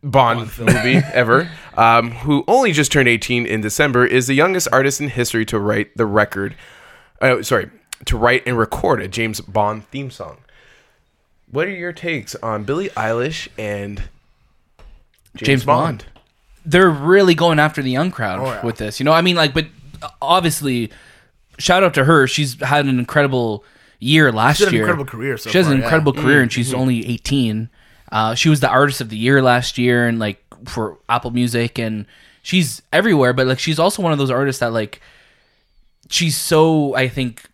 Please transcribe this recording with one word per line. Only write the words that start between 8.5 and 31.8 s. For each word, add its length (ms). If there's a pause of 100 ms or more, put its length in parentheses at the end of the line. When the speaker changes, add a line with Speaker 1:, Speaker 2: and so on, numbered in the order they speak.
Speaker 1:
record 420
a 80
James 320
Bond 480
theme 220
song. 260 (1120)
What 180
are 60
your 180
takes 440
on 280
Billie 260
Eilish 560 (100)
and 460 (1300)
James 100
Speaker 3:
James 180
Speaker 1:
Bond? 340
Speaker 3:
Bond. 60 (600)
They're 260
really 460
going 240
after 220
the 80
young 200
crowd 300
Speaker 2:
Oh, 60
yeah. 180
Speaker 3:
with 140
this. 200
You 60
know, 80
I 100
mean, 140
like, 180
but 120 (540)
obviously, 680 (680)
shout 260
out 100
to 100
her. 220
She's 340
had 260
an 120
incredible 680 (360)
year 320
last 260
Speaker 2:
She's 80
had 60
an 20
Speaker 3:
year. 80
Speaker 2:
incredible 220
career 340
so 100
Speaker 3:
She 100
has 100
an 60
Speaker 2:
far, 40
yeah. 60
Speaker 3:
incredible 300
career, 280
and 100
she's 180
Speaker 1:
Mm-hmm. 100
Speaker 3:
only 280
eighteen. 640 (400)
Uh, 240
she 140
was 120
the 80
artist 320
of 80
the 80
year 260
last 360
year, 300
and, 100
like, 240 (240)
for 320 (100)
Apple 240
Music, 460
and 280 (360)